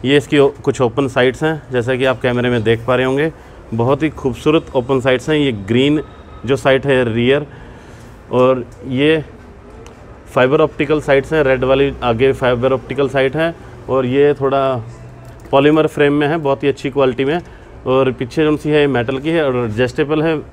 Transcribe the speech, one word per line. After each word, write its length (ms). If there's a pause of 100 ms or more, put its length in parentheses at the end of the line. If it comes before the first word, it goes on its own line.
ये 120
इसकी 220
ओ-, 100 (140)
कुछ 180
open 260
sites 360
हैं, 280
जैसा 240
कि 100
आप 160
कैमरे 280
में 140
देख 220
पा 100
रहे 100
होंगे, 260 (420)
बहुत 300
ही 60
खूबसूरत 560 (100)
open 240
sites 300
हैं। 80
ये 140
green 500 (440)
जो 100
site 300
है 180 (100)
rear, 320 (840)
और 320 (240)
ये 360 (1120)
fiber 260
optical 400
sites 320
हैं, 100
Red 200
वाली 280 (120)
आगे 300
fiber 400
optical 360
site 260
है, 180 (360)
और 160
ये 280
थोड़ा 280 (920)
polymer 360
frame 260
में 140
है, 100
बहुत 260
ही 40
अच्छी 220
quality 360
में। 160 (460)
और 240
पीछे 320
जो 140
सी 120
है 180
metal 320
की 100
है 160
और 200
adjustable 580
है 120 (180)